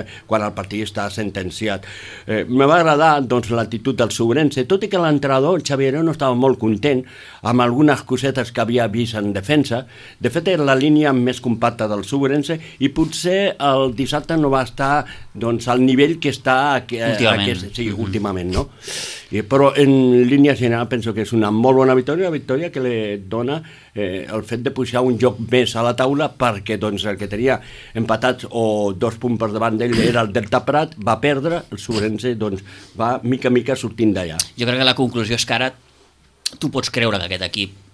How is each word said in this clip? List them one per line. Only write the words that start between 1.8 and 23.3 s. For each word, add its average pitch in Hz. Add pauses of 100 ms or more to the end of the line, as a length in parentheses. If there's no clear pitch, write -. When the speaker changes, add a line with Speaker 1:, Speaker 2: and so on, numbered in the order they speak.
Speaker 1:
Eh, 107
me 131
va 165
agradar, 151
doncs, 123
l'actitud 117
del 110
Sobrense, 127
tot 196
i 214
que 196
l'entrenador, 147
Xavier, 135
no 165
estava 143
molt 127
content 120 (380)
amb 120
algunes 123
cosetes 131
que -
havia 117
vist 117
en 104
defensa. 123 (320)
De 123
fet, 165
era 170
la 139
línia 147
més 123
compacta 120
del 101
Sobrense 143 (220)
i 135
potser 170
el 135
dissabte 139
no 147
va 135
estar, 139 (280)
doncs, 117
al 123
nivell 143
que 147
està 131
aqu-, 120 (120)
Speaker 2:
Últimament. 107 (140)
Speaker 1:
aquest, 92
sí, 120
Speaker 2:
Mhm. 101
Speaker 1:
últimament, 98
no? 117 (640)
I, 104
però 135
en 131
línia 139
general 120
penso 113
que 110
és 101
una 110
molt 123
bona 131
victòria, 143
una 160
victòria 135
que 139
li 110
dona, 123 (320)